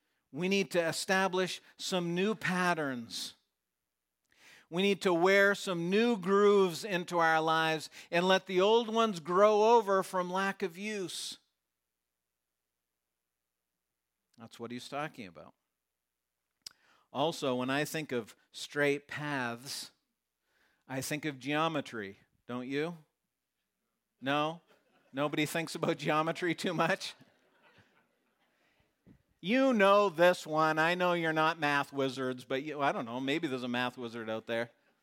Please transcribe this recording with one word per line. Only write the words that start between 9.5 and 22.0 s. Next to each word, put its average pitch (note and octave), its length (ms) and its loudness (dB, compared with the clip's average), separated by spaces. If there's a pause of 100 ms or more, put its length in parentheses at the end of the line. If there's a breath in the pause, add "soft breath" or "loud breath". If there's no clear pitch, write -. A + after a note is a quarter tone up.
over G3 260 2
from F3+ 260 -4
lack G3 340 -4
of E3+ 140 -6
use. G3+ 600 -8 (3000)
That's A#2 220 -20
what A#2 120 -10
he's B2 180 -12
talking C#3+ 380 -8
about. D#2+ 260 -20 (1600 soft breath)
Also, C#3+ 420 -2
when B2+ 140 -4
I C#3+ 140 0
think D3 300 -8
of A#2 200 -6 (200)
straight C#3+ 520 -2
paths, C3 840 -8 (960)
I C3 140 -8
think D3+ 240 -6
of C#3 160 -8
geometry, C3+ 760 -4 (320)